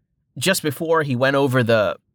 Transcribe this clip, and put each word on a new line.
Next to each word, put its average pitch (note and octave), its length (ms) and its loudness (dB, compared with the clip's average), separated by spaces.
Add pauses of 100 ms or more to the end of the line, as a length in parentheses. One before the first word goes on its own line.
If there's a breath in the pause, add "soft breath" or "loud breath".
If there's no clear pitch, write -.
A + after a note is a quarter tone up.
(360)
just F3+ 260 -2
before D#3+ 400 -2
he C#3 140 -4
went C3+ 200 2
over C3 260 2
the, G#2+ 340 2 (180)